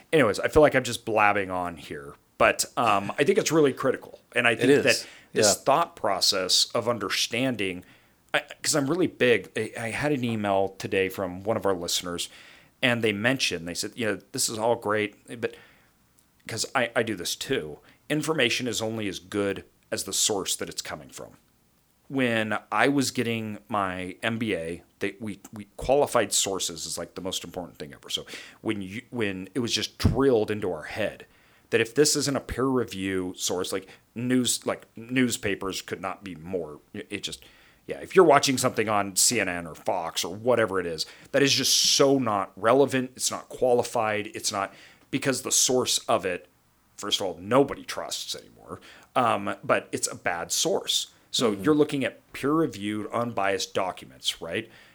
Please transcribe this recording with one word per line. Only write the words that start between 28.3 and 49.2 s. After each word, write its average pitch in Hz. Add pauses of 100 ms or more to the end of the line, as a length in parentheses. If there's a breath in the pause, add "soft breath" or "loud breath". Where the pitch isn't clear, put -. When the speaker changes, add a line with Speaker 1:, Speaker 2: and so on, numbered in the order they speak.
Speaker 1:
when 107
you, 95 (100)
when 98
it 139
was 117
just -
drilled 120
into 104
our 78
head - (440 soft breath)
that 113
if 113
this 147
isn't 139
a -
peer -
review 95
source, 92
like, - (280 loud breath)
news, 123
like, 104
newspapers 110
could 98
not 95
be 92
more, 78 (140)
it 101
just, - (440 loud breath)
yeah, -
if -
you're 185
watching 139
something 113
on 101
C 113
N 92
N 87
or 76
Fox 85
or 87
whatever 110
it 87
is, 80 (280 loud breath)
that 135
is 135
just 127
so 139
not 104
relevant, 127
it's -
not 98
qualified, 110
it's -
not, 98 (380 loud breath)
because 131
the 117
source - (100)
of 104
it, 90 (480)
first -
of 104
all, 85
nobody 107
trusts -
anymore, - (340 loud breath)
um, 104